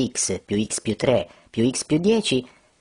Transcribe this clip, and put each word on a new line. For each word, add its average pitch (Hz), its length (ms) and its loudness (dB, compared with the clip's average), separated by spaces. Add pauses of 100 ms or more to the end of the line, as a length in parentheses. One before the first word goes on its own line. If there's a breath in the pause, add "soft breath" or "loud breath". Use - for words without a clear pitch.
(120)
x - 300 -4
più 104 220 -2
x - 180 -6
più 107 140 -2
tre - 320 2 (220 soft breath)
più 117 180 0
x 127 160 -2
più 151 140 0
dieci, 175 500 0 (340 soft breath)